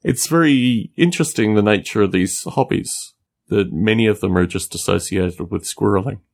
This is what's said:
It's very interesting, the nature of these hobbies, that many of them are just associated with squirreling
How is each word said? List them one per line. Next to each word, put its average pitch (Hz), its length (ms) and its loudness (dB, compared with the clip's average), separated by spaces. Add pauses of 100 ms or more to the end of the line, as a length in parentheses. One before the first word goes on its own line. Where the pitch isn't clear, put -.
It's 143 240 -2
very 131 680 2
interesting, 147 600 2
the 104 60 4
nature 104 400 2
of 92 100 2
these 92 320 0
hobbies, - 720 -4 (340)
that 101 240 0
many 110 340 2
of 104 140 0
them 92 180 0
are 90 80 4
just - 260 -8
associated 90 800 -4
with 85 140 -6
squirreling 104 560 -2 (140)